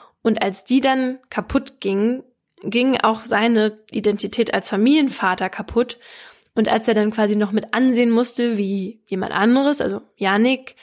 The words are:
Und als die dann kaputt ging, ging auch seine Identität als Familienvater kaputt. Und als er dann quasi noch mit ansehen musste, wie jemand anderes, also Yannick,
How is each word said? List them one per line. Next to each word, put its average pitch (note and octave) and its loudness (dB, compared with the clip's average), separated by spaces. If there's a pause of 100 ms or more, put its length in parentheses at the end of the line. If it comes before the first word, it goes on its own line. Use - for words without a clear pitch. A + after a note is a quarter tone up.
(240)
Und A3 0
als G3 -4
die B3+ 2
dann C4 0 (100)
kaputt - -6
ging, G#3 0 (400)
ging B3 0
auch A3 0
seine G#3+ 0 (120)
Identität G#3 -2
als G3 -4
Familienvater G#3+ 2
kaputt. - -4 (580)
Und G#3+ 2
als A3 0
er A#3 2
dann G#3+ 2
quasi G#3+ 0
noch G#3 0
mit A3 -2
ansehen A#3+ 2
musste, A#3+ 0
wie G3+ -4
jemand - -6
anderes, C4+ 2
also G3 -4 (140)
Yannick, A3+ 0